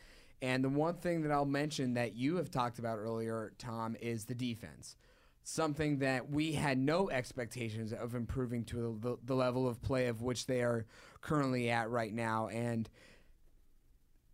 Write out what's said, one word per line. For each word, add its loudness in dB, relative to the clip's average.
And 2
the 4
one 2
thing 0
that 2
I'll 4
mention 0
that 0
you 0
have -2
talked 0
about -2
earlier, -2
Tom, -4
is -2
the -6
defense. -6
Something 0
that 2
we 2
had 2
no 4
expectations -4
of -4
improving -2
to -4
the, -2
the 0
level 2
of -2
play 2
of -2
which -2
they 2
are 2
currently 2
at 2
right 0
now. 0
And 0